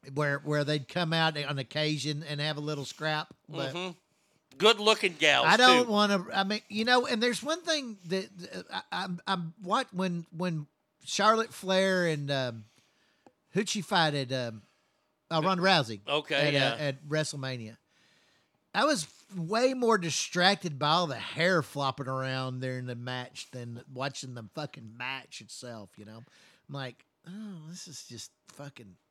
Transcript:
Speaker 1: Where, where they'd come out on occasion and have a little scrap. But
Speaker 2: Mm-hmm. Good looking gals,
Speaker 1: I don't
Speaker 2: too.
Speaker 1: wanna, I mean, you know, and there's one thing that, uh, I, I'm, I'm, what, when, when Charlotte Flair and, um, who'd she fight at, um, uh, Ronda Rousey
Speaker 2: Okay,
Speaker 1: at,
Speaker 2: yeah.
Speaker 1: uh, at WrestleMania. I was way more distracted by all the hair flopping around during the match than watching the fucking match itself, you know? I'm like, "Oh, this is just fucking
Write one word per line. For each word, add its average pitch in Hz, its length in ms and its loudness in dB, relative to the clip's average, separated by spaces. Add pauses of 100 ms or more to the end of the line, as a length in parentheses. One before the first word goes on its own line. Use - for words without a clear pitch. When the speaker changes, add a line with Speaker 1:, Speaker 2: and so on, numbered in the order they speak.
(140)
Speaker 1:
Where, 143 300 0
where 147 200 0
they'd 147 220 -2
come 170 260 -2
out 160 300 2
on 139 160 -4
occasion 151 680 -2
and 147 120 -6
have 147 180 -4
a - 20 -8
little 147 240 -6
scrap. 156 500 -6 (140)
But 139 260 -6
Speaker 2:
Mm-hmm. 180 160 -6 (680)
Good 208 220 6
looking 208 380 2
gals, 143 280 6
Speaker 1:
I 190 120 8
don't 254 260 8
Speaker 2:
too. 233 80 -4
Speaker 1:
wanna, 202 400 4
I 196 100 2
mean, 208 280 -2
you 214 160 -2
know, 247 180 6
and 233 180 0
there's 240 200 0
one 311 180 -4
thing 285 460 -4
that, 190 240 -4 (400)
uh, 185 100 -6 (100)
I, 185 140 -4
I'm, 180 220 -6
I'm, 180 260 -2 (100)
what, 220 300 0
when, 175 320 -2 (100)
when 165 320 -4 (380)
Charlotte 220 480 2
Flair 190 540 2
and, 143 240 -2
um, 123 340 -4 (840)
who'd 202 180 -2
she 208 140 -4
fight 156 320 4
at, 131 180 -4
um, 120 300 -6 (680)
uh, 160 140 2
Ronda 185 180 2
Rousey 139 460 4
Speaker 2:
Okay, 147 280 0
Speaker 1:
at, 147 180 2
Speaker 2:
yeah. 135 160 4
Speaker 1:
uh, 117 80 -2
at 139 280 -4
WrestleMania. 131 680 -6 (1000)
I 226 120 4
was 233 200 0 (300)
way 220 380 2
more 226 240 4
distracted 175 800 2
by 147 100 2
all 170 180 4
the 135 100 -4
hair 165 440 2
flopping 135 480 -4
around 131 540 -4
during 127 240 -6
the 123 80 -8
match 123 560 -10
than 120 320 -12 (100)
watching 131 400 -8
the 117 220 -12
fucking 117 420 -12
match 123 460 -10
itself, 113 560 -14
you 107 80 -18
know? 110 160 -18 (460)
I'm 143 60 -14
like, 131 300 -10 (240)
"Oh, 202 300 -12 (100)
this 175 200 -14
is 135 200 -16
just 117 220 -14 (240)
fucking 117 420 -18 (140)